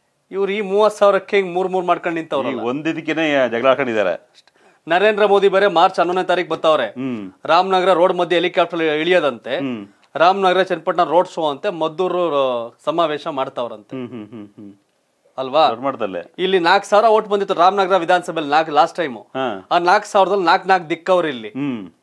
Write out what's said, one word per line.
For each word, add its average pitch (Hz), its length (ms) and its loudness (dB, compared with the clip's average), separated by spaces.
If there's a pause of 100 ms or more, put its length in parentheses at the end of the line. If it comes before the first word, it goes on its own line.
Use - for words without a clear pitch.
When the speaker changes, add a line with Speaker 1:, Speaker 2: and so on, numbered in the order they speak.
(320)
Speaker 1:
ಇವ್ರು 190 200 -2
ಈ 208 100 -4
ಮೂವತ್ತು 208 380 2
ಸಾವಿರಕ್ಕೆ 202 380 4
ಹಿಂಗ್ 190 160 0
ಮೂರ್ 180 160 -2
ಮೂರ್ 180 160 -2
ಮಾಡ್ಕೊಂಡು 175 300 -2
ನಿಂತವ್ರಲ್ಲ. 131 460 -4
Speaker 2:
ಈ 113 40 -4
ಒಂದಿದಕ್ಕೆನೆ 147 840 -2
ಜಗಳ 117 200 0
ಆಡ್ಕೊಂಡಿದ್ದಾರೆ. 117 640 0 (560)
Speaker 1:
ನರೇಂದ್ರ 202 380 2
ಮೋದಿ 196 240 4
ಬೇರೆ 190 180 2
ಮಾರ್ಚ್ 185 320 2
ಹನ್ನೊಂದನೇ 180 260 0
ತಾರೀಕು 175 240 0
ಬರ್ತಾವ್ರೆ. 156 380 0
Speaker 2:
ಹ್ಮ್. 113 440 -8 (140)
Speaker 1:
ರಾಮನಗರ 185 480 2
ರೋಡ್ 180 200 4
ಮಧ್ಯೆ 175 240 0
ಹೆಲಿಕಾಪ್ಟರ್ 175 440 0
ಇಳಿಯೋದಂತೆ, 151 760 0
Speaker 2:
ಹ್ಮ್. 123 300 -6 (280)
Speaker 1:
ರಾಮನಗರ 185 480 2
ಚನ್ನಪಟ್ಟಣ 175 400 -2
ರೋಡ್ 170 240 2
ಶೋ 160 220 -4
ಅಂತೆ, 143 200 -6
ಮದ್ದೂರು 175 600 -2
ರ-, 131 440 -2 (120)
ಸಮಾವೇಶ 151 420 -2
ಮಾಡ್ತಾವ್ರಂತೆ. 131 680 -8
Speaker 2:
ಹ್ಮ್, 123 120 -10
ಹ್ಮ್, 110 180 -14
ಹ್ಮ್, 107 200 -16
ಹ್ಮ್. 101 260 -20 (640)
Speaker 1:
ಅಲ್ವಾ? 135 320 2
Speaker 2:
ದೊಡ್ಡ 117 140 -6
ಮಟ್ಟದಲ್ಲೇ. 107 540 -6
Speaker 1:
ಇಲ್ಲಿ 190 220 0
ನಾಲ್ಕು 180 280 2
ಸಾವಿರ 208 180 4
ಓಟ್ 214 220 2
ಬಂದಿತ್ತು 196 260 -2
ರಾಮನಗರ 185 440 2
ವಿಧಾನಸಭೆಯಲ್ಲಿ 165 540 -2
ನಾಲ್ಕು, 156 200 0
ಲಾಸ್ಟ್ 156 260 2
ಟೈಮ್. 143 200 -4
Speaker 2:
ಹಾ. 107 540 -8
Speaker 1:
ಆ 170 60 2
ನಾಲ್ಕು 185 300 2
ಸಾವಿರದಲ್ಲಿ 196 360 0
ನಾಲ್ಕು 185 240 2
ನಾಲ್ಕು 180 220 2
ದಿಕ್ಕವ್ರು 170 380 0
ಇಲ್ಲಿ. 117 220 -8
Speaker 2:
ಹ್ಮ್. 123 400 -8 (140)